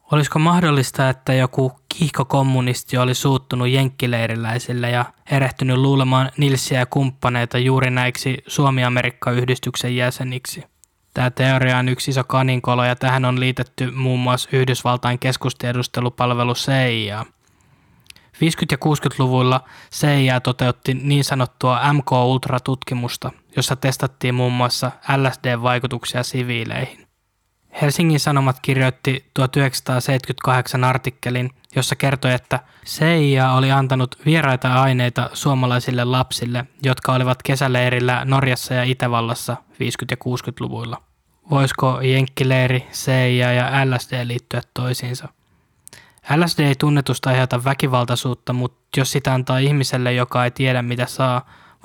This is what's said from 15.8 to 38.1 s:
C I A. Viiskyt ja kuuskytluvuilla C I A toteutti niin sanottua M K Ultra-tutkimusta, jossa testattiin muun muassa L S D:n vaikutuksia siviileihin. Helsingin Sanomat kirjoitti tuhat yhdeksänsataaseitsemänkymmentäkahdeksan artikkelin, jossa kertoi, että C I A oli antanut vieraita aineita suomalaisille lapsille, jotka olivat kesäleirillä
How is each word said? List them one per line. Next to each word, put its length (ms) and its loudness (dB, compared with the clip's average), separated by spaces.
C 160 -6
I 200 -4
A. 140 -8
Viiskyt 300 0
ja 60 0
kuuskytluvuilla 840 2
C 160 -2
I 120 2
A 80 2
toteutti 540 -2
niin 300 0
sanottua 720 0
M 120 2
K 60 -2
Ultra-tutkimusta, 1200 -2
jossa 200 0
testattiin 600 -2
muun 180 2
muassa 380 0
L 140 2
S 120 -10
D:n 180 -2
vaikutuksia 640 -2
siviileihin. 840 -6
Helsingin 380 2
Sanomat 420 0
kirjoitti 720 0
tuhat 240 0
yhdeksänsataaseitsemänkymmentäkahdeksan 1300 -2
artikkelin, 680 -2
jossa 200 -2
kertoi, 380 0
että 260 -2
C 160 -6
I 180 4
A 120 4
oli 200 2
antanut 440 0
vieraita 560 2
aineita 520 0
suomalaisille 720 0
lapsille, 640 -2
jotka 300 0
olivat 300 0
kesäleirillä 800 0